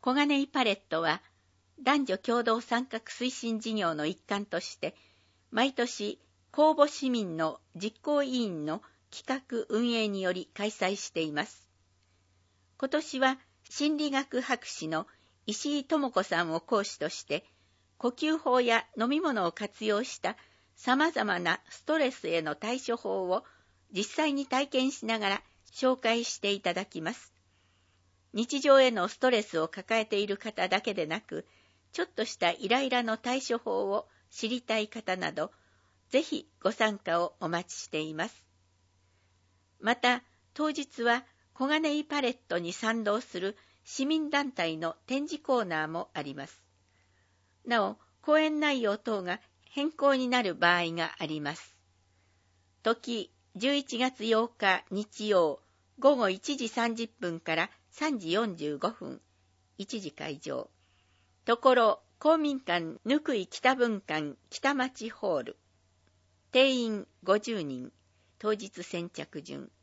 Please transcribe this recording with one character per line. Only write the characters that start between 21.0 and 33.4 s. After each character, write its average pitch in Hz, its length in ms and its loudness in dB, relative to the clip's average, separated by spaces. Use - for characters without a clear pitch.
々 208 280 0
な 175 300 0
ス - 160 -20
ト 311 120 2
レ 269 140 2
ス - 160 -8
へ 165 140 2
の 156 140 -4
対 240 240 -4
処 240 180 -4
法 190 260 -4
を 180 200 0
実 247 240 -4
際 302 180 2
に 277 120 -2
体 269 220 0
験 262 240 0
し - 140 -12
な 226 140 -2
が 202 100 0
ら 196 120 -2
紹 254 280 0
介 233 260 0
し - 140 -8
て 202 120 0
い 202 100 -2
た 175 120 0
だ 185 120 -4
き - 160 -12
ま 170 120 -6
す。 - 200 -18
日 240 260 -2
常 269 220 8
へ 254 100 6
の 196 160 0
ス - 100 -8
ト 254 120 4
レ 233 120 4
ス 175 180 -2
を 160 100 0
抱 226 300 -2
え 214 60 0
て 214 140 0
い 202 80 -2
る 196 100 -2
方 208 300 -4
だ 185 140 0
け 214 120 -4
で 175 120 -2
な 160 160 -4
く、 - 240 -10
ち - 80 -6
ょ - 20 0
っ - 40 -6
と - 180 -4
し - 100 -12
た 170 160 2
イ 170 160 -6
ラ 247 140 4
イ 269 80 -2
ラ 247 140 2
の 220 140 -2
対 254 240 -2